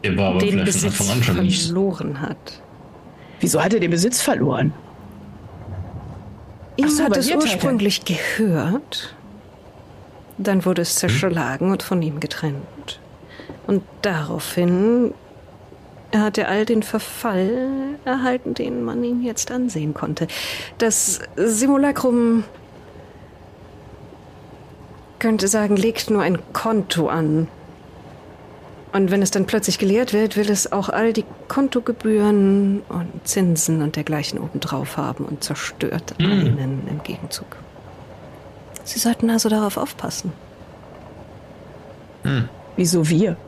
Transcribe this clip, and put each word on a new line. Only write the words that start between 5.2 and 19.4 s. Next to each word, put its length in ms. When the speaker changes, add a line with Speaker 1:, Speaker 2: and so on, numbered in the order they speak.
Speaker 2:
Ihm 120
Speaker 3:
Ach 40
so, 120
Speaker 2:
hat 100
Speaker 3:
bei 60
Speaker 2:
es 80
Speaker 3:
dir, 120
Titan. 140
Speaker 2:
ursprünglich 500
gehört. 1120
Dann 280
wurde 160
es 100
Speaker 1:
Hm? 60
Speaker 2:
zerschlagen 600
und 120
von 180
ihm 180
getrennt. 800
Und 160
daraufhin 1120
hat 240
er 120
all 160
den 180
Verfall 840
erhalten, 520
den 280
man 220
ihm 160
jetzt 300